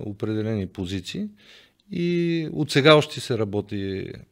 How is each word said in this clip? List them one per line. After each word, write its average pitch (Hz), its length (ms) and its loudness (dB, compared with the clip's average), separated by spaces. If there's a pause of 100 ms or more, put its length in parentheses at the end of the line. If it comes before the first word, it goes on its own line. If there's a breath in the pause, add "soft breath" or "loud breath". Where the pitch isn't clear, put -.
определени 107 640 -2
позиции 98 600 -6 (640 loud breath)
и 170 600 0
от 147 200 -2
сега 147 240 8
още 147 240 2
се 120 180 -2
работи, 101 720 -4 (200)